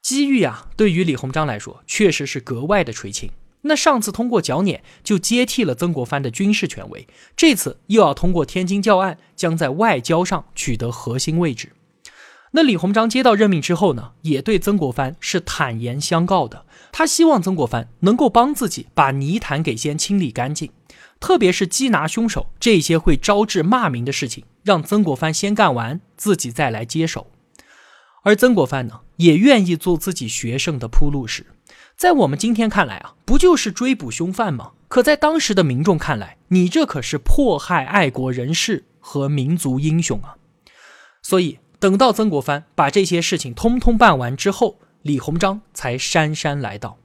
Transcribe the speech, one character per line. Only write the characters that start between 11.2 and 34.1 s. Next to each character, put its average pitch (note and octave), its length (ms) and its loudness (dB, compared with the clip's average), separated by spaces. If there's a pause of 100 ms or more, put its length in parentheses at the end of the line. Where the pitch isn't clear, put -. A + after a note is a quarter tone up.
位 D#3+ 140 0
置。 - 180 -14 (800)
那 D#4+ 100 4
李 B3+ 140 4
鸿 F3+ 180 -2
章 A3+ 160 2
接 B3+ 140 0
到 A#3+ 100 6
任 G#3 160 4
命 E3+ 120 2
之 F3 120 -2
后 E3+ 200 2
呢， - 180 -10 (120)
也 D3 180 0
对 G#3+ 180 0
曾 G#3 160 0
国 D3+ 160 0
藩 C3+ 300 -4
是 - 180 -4
坦 B2 400 -4
言 B2 220 -6
相 E3+ 240 0
告 F3 240 0
的。 - 160 -20 (260)
他 D#4 160 0
希 - 160 2
望 C#4+ 180 4
曾 F#3 140 -2
国 D3 100 0
藩 A#2 220 -6 (140)
能 G#3 160 4
够 - 120 4
帮 B3+ 240 4
自 A#3+ 140 -4
己 - 260 -8
把 C#3 180 2
泥 C#3 280 -4
潭 D3 240 -4
给 A#2+ 140 -4
先 D3 200 -6
清 G3 220 -2
理 D#3 100 -2
干 B2+ 240 -6
净， D#3 160 -10 (520)
特 F4+ 180 2
别 G3 100 4
是 F#3 160 0
缉 C4 240 -2
拿 D#3 160 0
凶 A3+ 220 -2
手 - 200 -4 (120)
这 G#3 220 4
些 E3 160 0
会 D#3 180 4
招 G#3 300 2
致 F3+ 180 -2
骂 G#3+ 260 2
名 A#2+ 140 -4
的 C3+ 80 -6
事 C3+ 160 -6
情， - 160 -12 (200)
让 F#3 200 0
曾 G#3+ 180 0
国 D#3+ 140 0
藩 D#3+ 180 -2
先 G3+ 220 -2
干 F#3+ 180 2
完， A#2+ 280 -6 (160)
自 G3+ 180 0
己 A#2+ 160 -8
再 C3+ 180 -2
来 A2 140 -6
接 D#3+ 240 -2
手。 - 200 -10 (960)
而 G#3 120 4
曾 B3 180 4
国 E3 120 2
藩 B2+ 220 -6
呢， A2+ 140 -16 (160)
也 E3 180 6
愿 A3 300 4
意 F3 100 0
做 F3 220 -2
自 F#3 160 -6
己 A2+ 160 -8
学 A#2 280 -6
生 D3 200 -4
的 A#2+ 100 -8
铺 D3 220 6
路 C#3 160 -4
石。 - 200 -10 (520)
在 F4+ 160 4
我 A#3+ 140 4
们 C3+ 120 -2
今 A3+ 160 2
天 A3 140 0
看 G3 180 2
来 G2 100 -10
啊， - 180 -20 (100)
不 C4+ 120 6
就 F4+ 180 8
是 A3 160 -4
追 B3+ 220 -2
捕 C#3 160 -6
凶 E3+ 220 -6